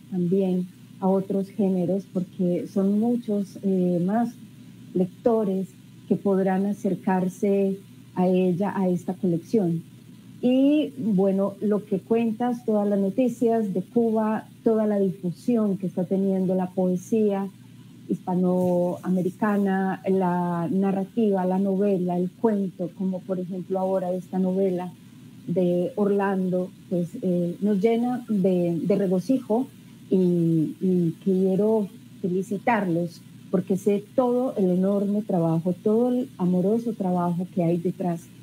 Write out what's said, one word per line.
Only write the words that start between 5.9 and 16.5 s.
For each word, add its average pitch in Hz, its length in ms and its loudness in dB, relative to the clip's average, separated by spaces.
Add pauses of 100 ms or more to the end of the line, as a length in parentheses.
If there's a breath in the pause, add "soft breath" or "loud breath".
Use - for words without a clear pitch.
que 196 80 2
podrán 190 500 2
acercarse 196 1120 0 (380)
a 180 120 2
ella, 185 480 2
a 190 120 0
esta 180 260 -2
colección. 170 680 0 (580)
Y, 269 560 4
bueno, 196 640 2
lo 202 240 0
que 190 140 -2
cuentas, 233 640 -2
todas 208 220 2
las 202 120 2
noticias 226 720 0
de 180 80 0
Cuba, 220 640 0 (160)
toda 220 240 2
la 208 120 2
difusión 196 760 0
que 185 100 -4
está 180 160 -4
teniendo 190 520 0